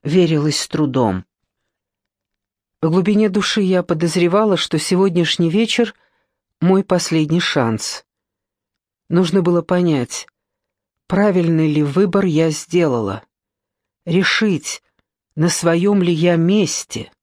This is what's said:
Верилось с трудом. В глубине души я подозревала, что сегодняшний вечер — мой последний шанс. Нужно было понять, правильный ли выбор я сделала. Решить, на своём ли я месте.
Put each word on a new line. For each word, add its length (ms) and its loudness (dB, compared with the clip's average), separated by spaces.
Верилось 580 0
с 60 -10
трудом. 580 0
В 80 0
глубине 400 2
души 320 -2
я 220 0
подозревала, 720 0
что 220 -4
сегодняшний 720 0
вечер — 460 0
мой 240 2
последний 560 0
шанс. 640 -4
Нужно 340 2
было 200 2
понять, 680 -2
правильный 640 2
ли 120 0
выбор 420 0
я 240 2
сделала. 760 -2
Решить, 760 -2
на 140 0
своём 520 0
ли 120 0
я 220 2
месте. 760 -2